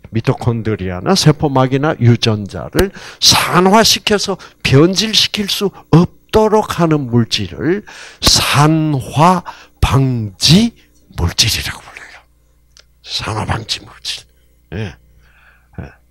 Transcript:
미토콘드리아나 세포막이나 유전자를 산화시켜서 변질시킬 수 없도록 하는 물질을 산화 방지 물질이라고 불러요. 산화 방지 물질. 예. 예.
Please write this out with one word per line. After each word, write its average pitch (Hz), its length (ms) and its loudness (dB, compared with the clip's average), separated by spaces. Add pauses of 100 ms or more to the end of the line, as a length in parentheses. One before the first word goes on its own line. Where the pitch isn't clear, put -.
미토콘드리아나 107 1040 -2
세포막이나 139 840 2
유전자를 113 920 0 (300)
산화시켜서 190 1160 2 (260)
변질시킬 190 880 2
수 196 220 -4 (180)
없도록 208 920 2
하는 156 180 2 (100)
물질을 113 760 -2 (360)
산화 156 1200 2 (360)
방지 135 960 2 (400)
물질이라고 - 640 -4
불러요. - 380 -20 (880)
산화 - 420 -8
방지 - 400 -6
물질. - 400 -14 (480)
예. 98 200 -8 (840)
예. - 60 -12 (260)